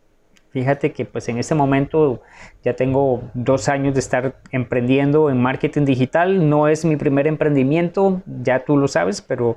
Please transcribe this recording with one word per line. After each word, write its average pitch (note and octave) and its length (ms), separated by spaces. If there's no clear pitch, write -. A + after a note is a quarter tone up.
Fíjate C#3 420
que, A#2+ 120
pues, - 240
en A#2+ 100
este A#2+ 160
momento C#3 680
ya B2 100
tengo C3 480
dos C3 340
años C#3 260
de C3+ 60
estar B2+ 360
emprendiendo C3+ 760
en B2+ 140
marketing D3 420
digital. D#3 640
No D3+ 200
es D#3 180
mi D#3 100
primer C#3 300
emprendimiento, D#3+ 1000
ya B2+ 380
tú D3 140
lo C#3 100
sabes, F3 320
pero A#2+ 360